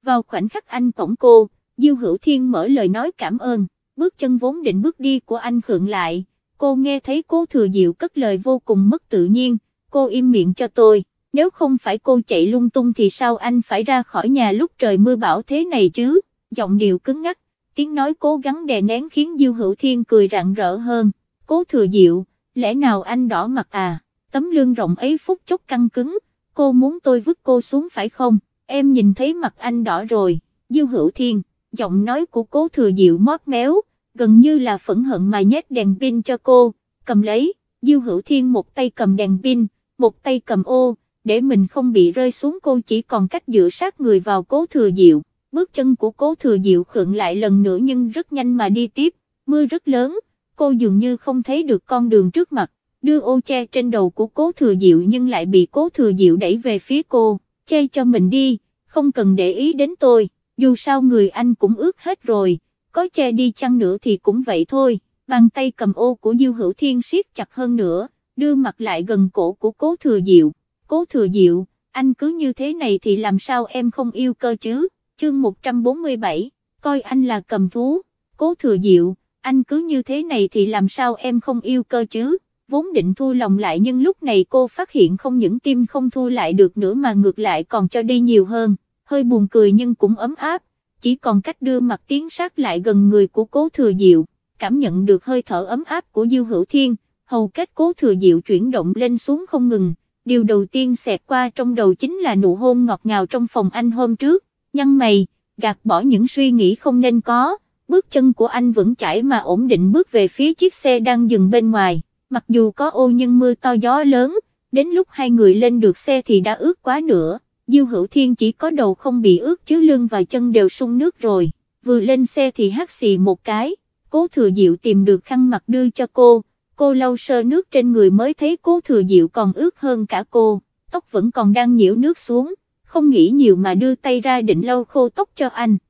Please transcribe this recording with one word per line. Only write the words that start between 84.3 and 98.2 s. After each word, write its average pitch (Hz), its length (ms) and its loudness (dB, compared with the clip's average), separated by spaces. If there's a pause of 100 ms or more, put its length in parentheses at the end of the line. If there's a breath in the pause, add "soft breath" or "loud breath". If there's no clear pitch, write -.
cô 254 180 0
phát - 240 -10
hiện 190 260 2
không 254 200 -4
những 220 220 0
tim 247 260 0
không 254 240 -4
thu 254 180 -4
lại 208 260 -2
được 190 240 2
nữa 202 160 -2
mà 254 200 -2
ngược 202 260 0
lại 175 240 -2
còn 196 240 -2
cho 240 140 -2
đi 240 180 0
nhiều 233 260 4
hơn, 220 300 -2 (280)
hơi 285 200 -2
buồn 233 280 2
cười 208 200 4
nhưng 240 240 2
cũng 214 200 0
ấm 240 200 -8
áp, 330 280 -6 (380)
chỉ 247 140 -2
còn 214 260 -2
cách - 200 -10
đưa 254 180 -2
mặt 240 280 -4
tiến 294 220 -6
sát 349 300 -10
lại 190 200 -2
gần 202 300 2
người 202 180 4
của 220 180 -4
Cố 302 240 -2
Thừa 233 300 0
Diệu, 175 260 2 (340)
cảm 233 200 -2
nhận 190 260 -2
được 196 200 2
hơi 254 160 -2
thở 190 240 -6
ấm 240 180 -8
áp 330 280 -10
của 226 200 -4
Diêu 254 140 0
Hữu 202 200 -2
Thiên, 269 300 -2 (300)
hầu 226 220 -2
kết 330 280 -8
Cố 330 180 0
Thừa 233 280 0